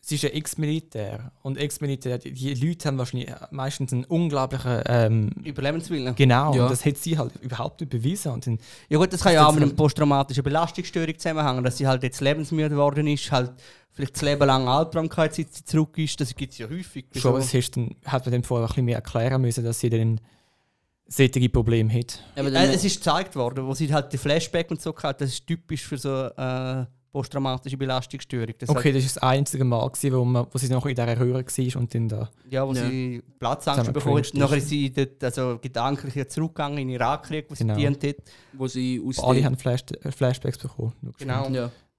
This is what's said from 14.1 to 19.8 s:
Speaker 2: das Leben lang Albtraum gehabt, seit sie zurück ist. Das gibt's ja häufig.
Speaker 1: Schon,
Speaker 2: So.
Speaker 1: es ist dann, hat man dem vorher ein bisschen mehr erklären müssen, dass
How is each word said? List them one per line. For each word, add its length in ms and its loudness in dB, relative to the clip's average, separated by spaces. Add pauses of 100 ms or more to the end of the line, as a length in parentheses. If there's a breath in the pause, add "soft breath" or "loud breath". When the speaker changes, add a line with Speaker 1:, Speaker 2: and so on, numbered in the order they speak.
Speaker 2:
das 60 -4
Leben 240 4
lang 200 4
Albtraum 420 2
gehabt, 260 0
seit 200 -6
sie 120 -16
zurück 320 2
ist. 200 -2
Das 160 -4
gibt's 240 -10
ja 100 -10
häufig. 360 -12 (100)
Speaker 1:
Schon, 180 2
Speaker 2:
So. 60 4
Speaker 1:
es 140 0
ist 240 0
dann, 180 -4 (120)
hat 180 -2
man 80 0
dem 100 2
vorher 220 0
ein 40 -2
bisschen 180 0
mehr 100 0
erklären 460 0
müssen, 220 0
dass 160 -2